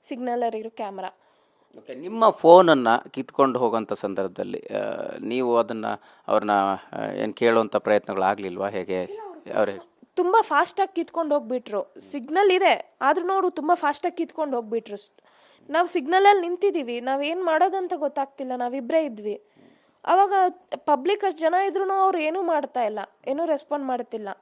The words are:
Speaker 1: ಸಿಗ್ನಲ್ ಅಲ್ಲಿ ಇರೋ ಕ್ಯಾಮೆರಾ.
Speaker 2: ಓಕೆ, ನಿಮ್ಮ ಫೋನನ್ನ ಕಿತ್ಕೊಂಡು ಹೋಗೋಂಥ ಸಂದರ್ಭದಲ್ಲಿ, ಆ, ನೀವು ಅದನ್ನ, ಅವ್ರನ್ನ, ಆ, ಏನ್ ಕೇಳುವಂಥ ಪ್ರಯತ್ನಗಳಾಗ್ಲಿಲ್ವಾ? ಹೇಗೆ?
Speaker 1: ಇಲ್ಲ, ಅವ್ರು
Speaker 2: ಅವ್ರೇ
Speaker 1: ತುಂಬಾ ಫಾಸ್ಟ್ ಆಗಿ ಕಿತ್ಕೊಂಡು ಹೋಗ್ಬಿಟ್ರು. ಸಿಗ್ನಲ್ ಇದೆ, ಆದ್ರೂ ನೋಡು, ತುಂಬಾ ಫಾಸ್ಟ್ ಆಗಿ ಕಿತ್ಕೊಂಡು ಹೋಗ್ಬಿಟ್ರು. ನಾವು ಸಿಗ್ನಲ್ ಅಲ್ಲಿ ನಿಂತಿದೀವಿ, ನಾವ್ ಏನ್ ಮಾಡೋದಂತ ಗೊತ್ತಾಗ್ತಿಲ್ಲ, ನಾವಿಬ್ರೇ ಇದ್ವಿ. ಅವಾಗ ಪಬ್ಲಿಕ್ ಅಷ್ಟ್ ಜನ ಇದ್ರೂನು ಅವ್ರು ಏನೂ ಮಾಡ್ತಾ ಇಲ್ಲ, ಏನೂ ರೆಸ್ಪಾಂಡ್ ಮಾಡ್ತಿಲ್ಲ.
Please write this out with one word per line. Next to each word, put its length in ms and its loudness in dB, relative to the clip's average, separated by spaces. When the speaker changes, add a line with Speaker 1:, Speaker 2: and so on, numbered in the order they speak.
Speaker 1:
ಸಿಗ್ನಲ್ 340 -4
ಅಲ್ಲಿ 160 -4
ಇರೋ 120 -12
ಕ್ಯಾಮೆರಾ. 460 -12
Speaker 2:
ಓಕೆ, 160 -16
ನಿಮ್ಮ 360 2
ಫೋನನ್ನ 640 8
ಕಿತ್ಕೊಂಡು 640 -2
ಹೋಗೋಂಥ 340 0
ಸಂದರ್ಭದಲ್ಲಿ, 680 -6
ಆ, 440 -6
ನೀವು 380 0
ಅದನ್ನ, 280 -2
ಅವ್ರನ್ನ, 220 2
ಆ, 640 0
ಏನ್ 200 -4
ಕೇಳುವಂಥ 420 2
ಪ್ರಯತ್ನಗಳಾಗ್ಲಿಲ್ವಾ? 920 0
ಹೇಗೆ? 340 -4
Speaker 1:
ಇಲ್ಲ, 240 -10
ಅವ್ರು 320 -8
Speaker 2:
ಅವ್ರೇ 200 0
Speaker 1:
ತುಂಬಾ 280 2
ಫಾಸ್ಟ್ 380 0
ಆಗಿ 140 -2
ಕಿತ್ಕೊಂಡು 400 -4
ಹೋಗ್ಬಿಟ್ರು. 680 -6
ಸಿಗ್ನಲ್ 500 0
ಇದೆ, 500 2
ಆದ್ರೂ 260 0
ನೋಡು, 240 0
ತುಂಬಾ 240 0
ಫಾಸ್ಟ್ 320 -4
ಆಗಿ 100 -6
ಕಿತ್ಕೊಂಡು 400 -6
ಹೋಗ್ಬಿಟ್ರು. 560 -8
ನಾವು 160 2
ಸಿಗ್ನಲ್ 400 2
ಅಲ್ಲಿ 220 4
ನಿಂತಿದೀವಿ, 520 -2
ನಾವ್ 220 -2
ಏನ್ 220 -4
ಮಾಡೋದಂತ 520 0
ಗೊತ್ತಾಗ್ತಿಲ್ಲ, 600 -6
ನಾವಿಬ್ರೇ 480 -2
ಇದ್ವಿ. 380 -8
ಅವಾಗ 280 4
ಪಬ್ಲಿಕ್ 480 0
ಅಷ್ಟ್ 160 -2
ಜನ 140 2
ಇದ್ರೂನು 400 0
ಅವ್ರು 240 2
ಏನೂ 240 -2
ಮಾಡ್ತಾ 400 -2
ಇಲ್ಲ, 160 -4
ಏನೂ 180 -4
ರೆಸ್ಪಾಂಡ್ 420 -4
ಮಾಡ್ತಿಲ್ಲ. 420 -6